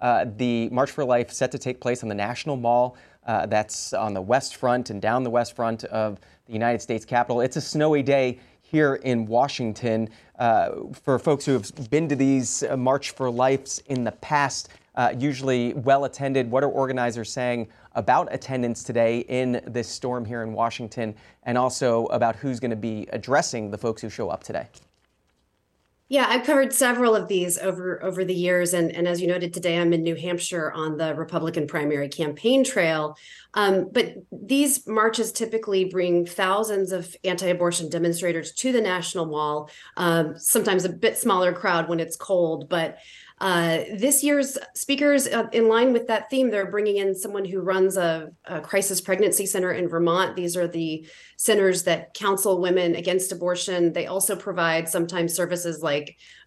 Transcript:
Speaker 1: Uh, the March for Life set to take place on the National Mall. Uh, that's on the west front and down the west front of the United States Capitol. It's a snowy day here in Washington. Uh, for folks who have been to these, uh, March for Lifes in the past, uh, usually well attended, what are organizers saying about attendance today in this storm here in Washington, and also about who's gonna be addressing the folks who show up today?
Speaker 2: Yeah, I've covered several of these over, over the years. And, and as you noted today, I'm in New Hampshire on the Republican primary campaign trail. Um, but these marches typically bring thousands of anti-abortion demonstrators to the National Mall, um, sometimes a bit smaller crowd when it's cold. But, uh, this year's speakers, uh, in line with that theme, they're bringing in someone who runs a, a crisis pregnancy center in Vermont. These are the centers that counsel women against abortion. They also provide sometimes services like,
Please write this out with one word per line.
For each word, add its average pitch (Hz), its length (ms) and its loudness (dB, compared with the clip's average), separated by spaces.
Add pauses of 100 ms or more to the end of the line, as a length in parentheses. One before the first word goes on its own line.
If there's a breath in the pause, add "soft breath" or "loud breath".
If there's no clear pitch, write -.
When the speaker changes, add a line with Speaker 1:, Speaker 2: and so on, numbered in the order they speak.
Speaker 1:
Uh, 120 240 2 (120)
the 117 340 0
March 127 200 0
for 151 140 -4
Life 120 260 2
set 127 220 -2
to 135 60 -8
take 127 220 -6
place 123 220 -2
on 120 60 -6
the 104 60 -4
National 120 420 -4
Mall. 123 400 2 (300 soft breath)
Uh, 104 200 0
that's 107 460 -2
on 107 220 -2
the 95 60 -4
west 117 360 0
front 123 340 0
and 101 120 -6
down 117 200 2
the 123 80 -4
west 120 240 -2
front 113 300 -4
of 107 340 -4 (280 soft breath)
the 117 60 -14
United 117 280 0
States 113 240 -6
Capitol. 120 380 0
It's 127 140 -2
a 160 40 -2
snowy 151 420 2
day 131 380 2 (220 loud breath)
here 147 340 2
in 120 300 0
Washington. 113 840 0 (300 loud breath)
Uh, 110 320 4 (320)
for 131 160 2
folks 143 260 0
who 143 80 2
have 117 380 -4
been 156 180 2
to 143 80 0
these, 135 460 2
uh, 135 140 -2
March 131 340 0
for 131 200 -4
Lifes 131 560 0
in 127 180 -2
the 110 80 -2
past, - 580 -2 (240 soft breath)
uh, 123 240 2
usually 127 560 0
well 139 300 4
attended, 135 460 -2
what 127 120 2
are 139 80 2
organizers 123 600 -2
saying 123 380 -4 (260 soft breath)
about 123 380 2
attendance 123 500 -4
today 117 380 2
in 127 460 -2
this 117 220 -6
storm 123 360 -6
here 117 180 -6
in 113 100 -6
Washington, 113 640 -4 (280 soft breath)
and 123 160 0
also 123 480 2
about 117 300 0
who's 127 240 -6
gonna 117 160 -2
be 107 360 -6
addressing 120 580 -2
the 101 80 -6
folks 113 220 -4
who 113 80 -8
show 104 220 -6
up - 120 -6
today? - 240 -8 (1400)
Speaker 2:
Yeah, 262 180 4
I've 247 140 2
covered 269 300 4
several 240 420 2
of 185 140 0
these 180 280 0
over, 180 460 -4
over 185 220 -4
the 180 100 -2
years. 180 400 2
And, 170 160 2
and 170 160 0
as 175 160 0
you 180 60 2
noted 175 260 -2
today, 175 240 0
I'm 170 140 4
in 165 100 2
New 165 140 0
Hampshire 175 560 -4
on 156 240 -4
the 156 180 -2
Republican 165 540 -4
primary 147 400 -2
campaign 165 560 2
trail. 160 520 0 (380 loud breath)
Um, 190 380 2
but - 240 0 (160)
these 269 560 0
marches 220 420 2
typically 220 540 -2
bring 175 420 0
thousands 196 640 0
of 175 320 -6
anti-abortion 175 680 0
demonstrators 170 640 -2
to 262 180 -2
the 247 80 4
National 180 460 -2
Mall, 151 440 -2 (260 loud breath)
um, 165 400 2
sometimes 190 480 2
a 185 40 -2
bit 180 280 0
smaller 185 360 4
crowd 175 360 0
when 170 120 0
it's 165 160 -6
cold. 165 520 0
But, 165 300 -2 (420 loud breath)
uh, 170 440 2 (100)
this 254 280 2
year's 285 360 2 (160)
speakers, 285 520 2
uh, 226 260 -2
in 226 140 4
line 233 280 6
with 233 140 0
that 214 200 -2
theme, 262 220 2
they're 196 200 -2
bringing 208 280 0
in 196 160 0
someone 202 320 -6
who 185 140 -4
runs 190 360 2
a, 165 340 0 (140)
a 170 160 -8
crisis 190 400 -2
pregnancy 196 460 2
center 185 260 0
in 175 160 -2
Vermont. 170 480 2
These 175 220 -4
are 175 100 0
the 160 380 -6 (320 loud breath)
centers 190 460 4
that 165 280 0
counsel 196 480 0
women 180 340 2
against 180 380 -2
abortion. 175 600 0
They 170 120 -2
also 190 300 -2
provide 165 540 0
sometimes 170 440 -2
services 170 480 -4
like, 147 360 -2 (280 loud breath)